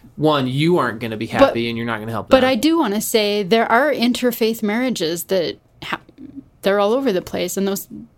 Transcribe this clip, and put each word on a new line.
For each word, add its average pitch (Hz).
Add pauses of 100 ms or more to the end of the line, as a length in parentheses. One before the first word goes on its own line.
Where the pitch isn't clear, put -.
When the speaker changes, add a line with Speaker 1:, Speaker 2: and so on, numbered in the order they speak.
(160)
Speaker 1:
One, 147
you 156
aren't 120
gonna 113
be 113
Speaker 2:
But 120
Speaker 1:
happy 117
and 117
you're 117
not 113
gonna 110
help 104
Speaker 2:
But 262
Speaker 1:
them. 254
Speaker 2:
I 269
do 311
wanna 220
say 208
there 226
are 262
interfaith 233
marriages 202
that 175 (260)
ha-, - (600)
they're 196
all 202
over 269
the 175
place, 180
and 196
those, 196 (320)